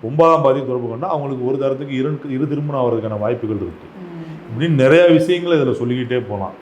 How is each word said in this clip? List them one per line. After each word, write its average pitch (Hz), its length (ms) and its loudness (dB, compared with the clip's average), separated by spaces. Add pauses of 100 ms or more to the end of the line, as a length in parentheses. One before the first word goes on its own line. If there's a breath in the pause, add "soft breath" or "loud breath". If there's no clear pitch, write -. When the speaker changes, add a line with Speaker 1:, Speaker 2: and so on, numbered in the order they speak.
Speaker 1:
ஒன்பதாம் 156 400 4
பாவத்தையும் 135 240 2
தொடர்பு 123 220 -4
கொண்டா 120 200 -6
அவங்களுக்கு 139 380 -4
ஒரு 135 100 0
தரத்துக்கு 135 340 -4
இரு, 139 380 -4
இரு 135 200 -2
திருமணம் 147 320 -4
ஆகிறதுக்கான 110 380 -2
வாய்ப்புகள் 110 380 -4
இருக்கு. 87 400 -10
Speaker 2:
ம். 170 640 -12
Speaker 1:
இப்படின்னு 165 80 0
நிறைய 156 380 6
விஷயங்களை 170 540 4
இதுல 127 120 2
சொல்லிக்கிட்டே 123 560 -2
போலாம். 98 340 -6